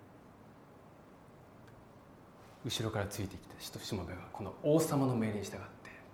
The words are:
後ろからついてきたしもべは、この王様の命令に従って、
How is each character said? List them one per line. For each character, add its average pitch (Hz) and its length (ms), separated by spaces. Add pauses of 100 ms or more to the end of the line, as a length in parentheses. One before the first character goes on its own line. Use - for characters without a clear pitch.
(2750)
後 123 180
ろ 110 80
か 110 80
ら 98 80
つ 101 160
い 95 60
て - 80 (220)
き - 120
た - 80
し - 160
も 90 100
べ 85 80
は、 87 180
こ - 140
の 92 180
王 151 160
様 139 280
の 127 100
命 110 120
令 104 100
に 101 60
従 - 120
っ 98 40
て、 - 300 (240)